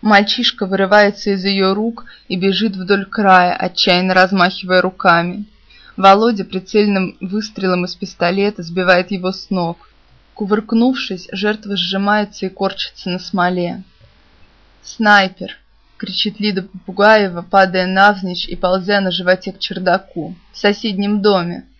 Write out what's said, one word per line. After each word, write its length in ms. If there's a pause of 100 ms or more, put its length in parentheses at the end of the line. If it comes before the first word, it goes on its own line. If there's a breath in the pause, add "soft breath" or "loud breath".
Мальчишка 640
вырывается 640
из 140
её 300
рук 300 (240 loud breath)
и 80
бежит 400
вдоль 280
края, 500
отчаянно 600
размахивая 680
руками. 640 (520 soft breath)
Володя 480
прицельным 760
выстрелом 640
из 120
пистолета 640
сбивает 480
его 220
с 180
ног. 400 (440)
Кувыркнувшись, 1000
жертва 440
сжимается 680
и 20
корчится 600
на 80
смоле. 640 (1000)
«Снайпер!» — 760 (400)
кричит 400
Лида 240
Попугаева, 800
падая 460
навзничь 600
и 60
ползя 460
на 100
животе 400
к 80
чердаку. 800 (160)
«В 60
соседнем 640
доме!» 440 (140)